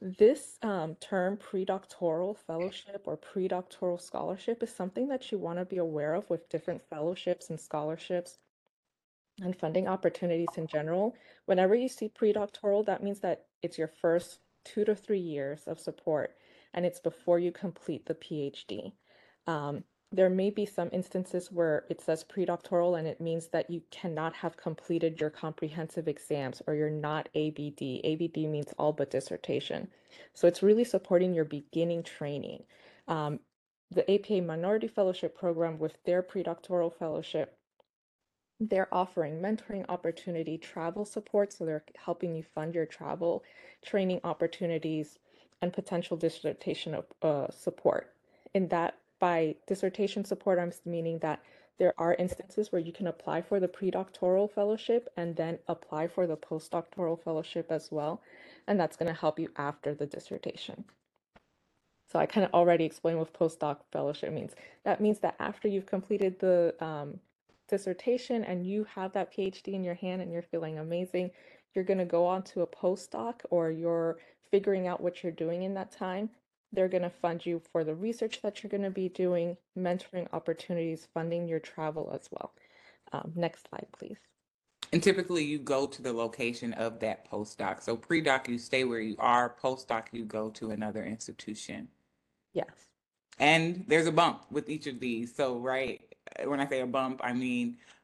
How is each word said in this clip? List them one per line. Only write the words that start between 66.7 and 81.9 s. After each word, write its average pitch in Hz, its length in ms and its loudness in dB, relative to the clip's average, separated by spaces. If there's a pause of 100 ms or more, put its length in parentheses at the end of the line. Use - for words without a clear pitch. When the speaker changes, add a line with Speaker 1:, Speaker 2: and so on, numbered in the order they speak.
Speaker 1:
um, 151 380 -6 (480)
dissertation 220 760 0
and 180 200 -2
you 208 200 -2
have 190 300 -8
that 185 180 -2
P 202 100 -4
H 190 220 -4
D 196 100 -6
in 190 80 -2
your 180 140 -2
hand 185 260 -4
and 170 80 -8
you're 170 100 -4
feeling 160 380 -4
amazing, 180 540 -2 (420)
you're 190 100 0
gonna 190 200 2
go 170 200 4
on 190 200 2
to - 180 -2
a 165 40 2
postdoc 220 760 -2 (100)
or 165 220 4
you're 165 480 0 (320)
figuring 196 340 4
out 180 140 -2
what 175 240 -2
you're 170 80 -2
doing 170 320 -2
in 196 100 -2
that 190 160 -6
time. 196 400 -4 (420)
They're 190 140 4
gonna 180 240 2
fund 170 340 -2
you 170 160 0 (120)
for 165 100 2
the 156 140 -2
research 220 460 -4
that 202 200 -4
you're 208 80 -8
gonna 202 180 0
be 190 200 -2
doing, 175 480 0 (200)
mentoring 180 560 -2
opportunities, 165 800 -2
funding 170 360 -2
your 165 100 0
travel 156 560 -4